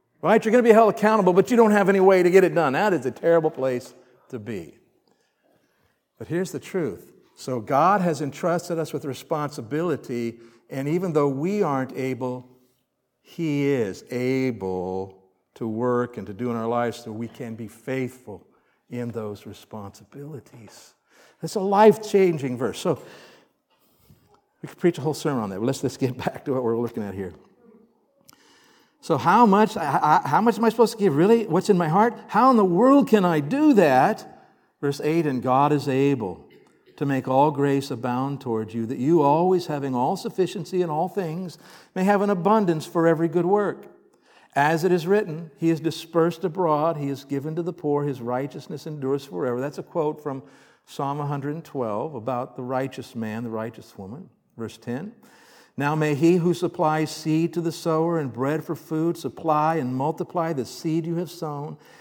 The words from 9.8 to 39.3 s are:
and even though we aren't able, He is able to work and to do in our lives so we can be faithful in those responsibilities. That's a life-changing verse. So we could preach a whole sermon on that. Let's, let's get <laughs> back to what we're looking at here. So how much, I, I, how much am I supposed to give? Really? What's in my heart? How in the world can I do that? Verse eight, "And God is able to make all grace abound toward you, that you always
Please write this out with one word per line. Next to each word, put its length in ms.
and 180
even 280
though 140
we 340
aren't 340
able, 500
He 460
is 420
able 1120
to 120
work 520
and 80
to 80
do 160
in 60
our 120
lives 300
so 140
we 160
can 260
be 140
faithful 800
in 220
those 340
responsibilities. 1500
That's 140
a 60
life-changing 1000
verse. 220
So 200
we 80
could 100
preach 200
a 20
whole 140
sermon 300
on 60
that. 120
Let's, 200
let's 140
get 220
<laughs> 80
back 180
to 80
what 120
we're 120
looking 260
at 120
here. 180
So 140
how 300
much, 320
I, 460
I, 40
how 140
much 160
am 60
I 40
supposed 240
to 60
give? 180
Really? 300
What's 240
in 80
my 100
heart? 260
How 220
in 80
the 80
world 420
can 160
I 160
do 340
that? 720
Verse 180
eight, 240
"And 180
God 300
is 160
able 580
to 100
make 200
all 240
grace 400
abound 520
toward 320
you, 120
that 120
you 240
always 460